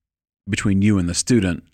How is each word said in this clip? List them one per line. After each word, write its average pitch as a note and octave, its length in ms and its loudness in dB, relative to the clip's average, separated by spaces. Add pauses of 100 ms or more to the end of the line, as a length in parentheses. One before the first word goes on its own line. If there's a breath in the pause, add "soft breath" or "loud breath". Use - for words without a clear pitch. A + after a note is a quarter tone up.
(480)
between G2 340 0
you G#2 160 4
and F2 100 -2
the F2 60 -4
student, F#2+ 600 0